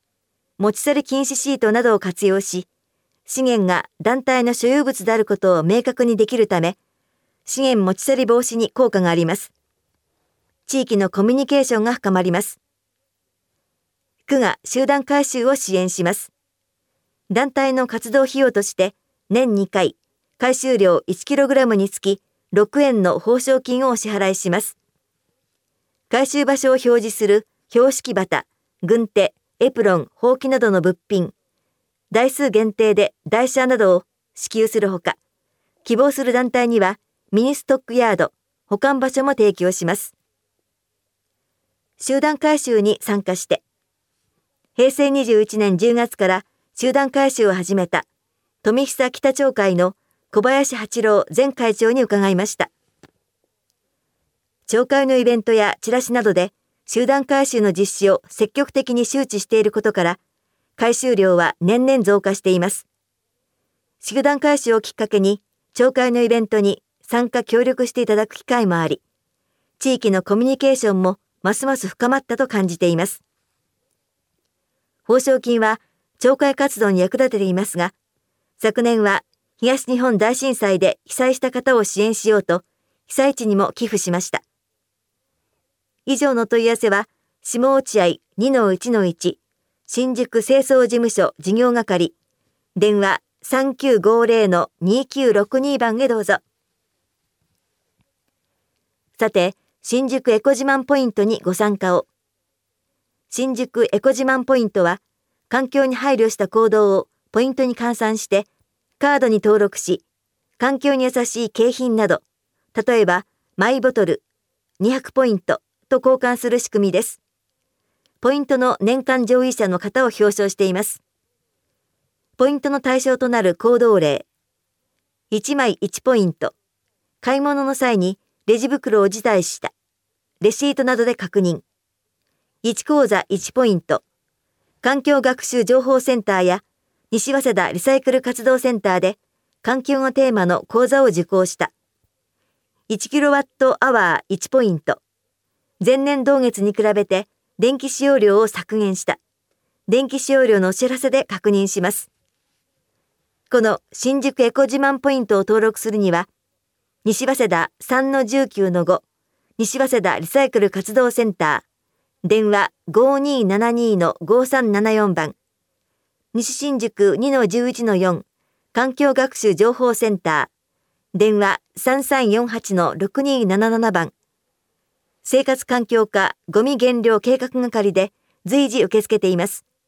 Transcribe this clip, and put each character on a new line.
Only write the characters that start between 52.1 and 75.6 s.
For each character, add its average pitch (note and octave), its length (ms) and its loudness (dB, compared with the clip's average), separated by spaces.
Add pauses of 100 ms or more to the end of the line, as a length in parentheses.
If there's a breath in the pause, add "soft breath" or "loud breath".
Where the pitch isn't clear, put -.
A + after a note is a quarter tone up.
い F#3+ 60 2
ま F#3 100 0
し - 120 -8
た。 - 120 -4 (2000)
町 A#3+ 180 0
会 C#4 220 2
の C4 80 2
イ B3 80 2
ベ A#3+ 140 2
ン G#3+ 60 -4
ト A3+ 100 0
や G#3 260 2
チ - 120 -8
ラ B3 100 0
シ B3+ 100 -10
な B3 100 0
ど G#3 120 2
で F3+ 180 0 (340)
集 A#3 200 -2
団 C#4 180 2
回 C#4 240 0
収 A#3+ 140 -2
の G#3 100 2
実 F#3+ 280 -4
施 G3 100 2
を F#3+ 180 2
積 - 240 -4
極 C#4 200 -4
的 C4+ 220 -2
に A#3+ 120 0
周 C4+ 200 -2
知 G#3 140 -8
し G3 60 -8
て A3 160 2
い - 20 0
る G#3 80 0
こ G#3 100 -4
と G#3+ 120 0
か F#3 100 0
ら、 E3+ 160 -2 (560)
回 A#3 180 2
収 B3 220 0
量 F#3+ 220 4
は E3+ 240 0
年 A3+ 240 2
々 C4 180 2
増 G3+ 160 2
加 G3 160 -2
し - 60 -12
て F#3+ 100 0
い F3+ 80 0
ま F3 100 -2
す。 - 180 -10 (1120)
集 B3 200 -2
団 C#4+ 200 0
回 D4 160 2
収 A#3 160 -2
を A3 80 0
き - 100 -14
っ - 20 -20
か G#3+ 140 -4
け G#3 140 0
に、 G3 200 0 (320)
町 B3+ 200 2
会 B3+ 180 0
の A#3+ 100 0
イ A#3 60 4
ベ A#3 140 2
ン G#3+ 60 -2
ト G#3+ 120 0
に G3+ 240 0 (180)
参 A#3+ 280 -2
加 A#3+ 160 -4
協 A#3 180 0
力 B3+ 240 0
し - 60 -14
て B3 80 -2
い A#3 40 -2
た G#3 120 2
だ G#3+ 100 0
く - 80 -20
機 - 80 -20
会 A#3+ 220 0
も F3+ 120 0
あ E3 80 -2
り、 D3+ 160 -6 (800)
地 C4 160 0
域 A#3 160 0
の F#3+ 100 0
コ G3+ 140 -2
ミ A#3 100 0
ュ C4 40 2
ニ C4+ 80 0
ケ C4+ 160 2
ー - 20 2
シ A#3 140 -2
ョ G3+ 40 2
ン F#3+ 80 0
も F#3+ 160 -2 (240)
ま F#3+ 120 -2
す C4 140 -6
ま C4+ 100 -2
す G3 100 -10
深 A#3+ 220 -4
ま C4+ 80 0
っ C4+ 80 -8
た A#3 120 -4
と C4 100 0
感 G3 200 -2
じ E3+ 120 -8
て F3+ 80 2
い E3+ 100 0
ま E3+ 80 -2
す。 - 160 -10 (1800)
報 B3 160 2
奨 C4 200 2
金 A#3+ 200 0
は A3 200 0 (380)